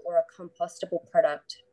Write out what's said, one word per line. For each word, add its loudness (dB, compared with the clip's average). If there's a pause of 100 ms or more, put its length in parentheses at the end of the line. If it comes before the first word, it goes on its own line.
or 0
a 2 (120)
compostable -8
product 0 (160)